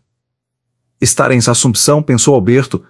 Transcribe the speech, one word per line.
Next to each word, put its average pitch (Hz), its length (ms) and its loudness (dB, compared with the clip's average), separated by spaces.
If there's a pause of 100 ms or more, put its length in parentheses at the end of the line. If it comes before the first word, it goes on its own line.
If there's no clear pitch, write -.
(1000)
"Estar 131 300 -2
em 127 80 2
Assumpção", 127 640 0
pensou 135 320 0
Alberto, 123 560 0